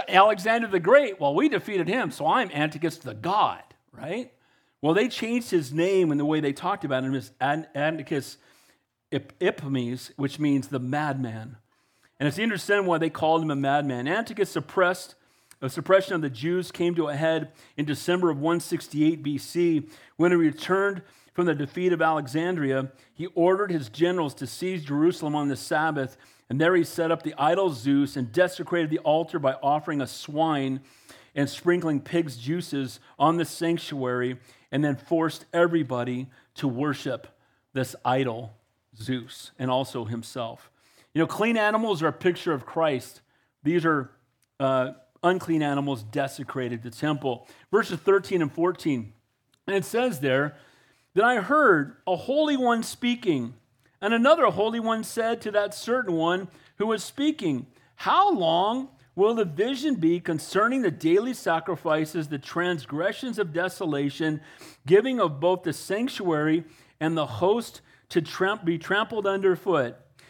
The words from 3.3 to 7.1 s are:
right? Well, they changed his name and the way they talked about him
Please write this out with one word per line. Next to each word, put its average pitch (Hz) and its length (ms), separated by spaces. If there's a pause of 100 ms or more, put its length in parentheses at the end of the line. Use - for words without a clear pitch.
right? 208 400 (500)
Well, 151 120
they 254 140
changed 233 420
his 147 240
name 175 380
and 143 80
the 147 60
way 156 140
they 143 140
talked 190 320
about 131 180
him 135 120